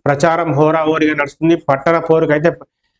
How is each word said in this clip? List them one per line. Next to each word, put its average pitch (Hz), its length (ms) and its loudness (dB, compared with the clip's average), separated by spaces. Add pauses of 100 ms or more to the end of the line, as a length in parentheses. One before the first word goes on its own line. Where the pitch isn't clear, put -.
ప్రచారం 165 480 0
హోరాహోరీగా 156 600 0
నడుస్తుంది. 156 400 0
పట్టణ 160 440 0
పోరుకైతే 160 560 0 (440)